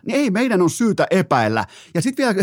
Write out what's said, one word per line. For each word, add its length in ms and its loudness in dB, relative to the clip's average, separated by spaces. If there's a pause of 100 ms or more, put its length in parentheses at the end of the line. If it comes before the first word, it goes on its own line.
niin 100 -2
ei 140 0
meidän 320 0
ole 80 2
syytä 400 0
epäillä. 540 0 (300)
Ja 80 -2
sit 160 -4
vielä, 240 0